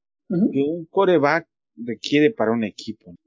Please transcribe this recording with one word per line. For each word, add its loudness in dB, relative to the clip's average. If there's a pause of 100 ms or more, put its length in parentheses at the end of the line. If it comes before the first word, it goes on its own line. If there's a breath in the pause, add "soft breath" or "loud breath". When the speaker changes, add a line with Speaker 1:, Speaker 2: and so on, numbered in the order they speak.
(300)
Speaker 1:
Ujú. 0
Speaker 2:
que -2
un -4
quarterback 2 (280)
requiere 0
para 0
un -2
equipo. -12 (120)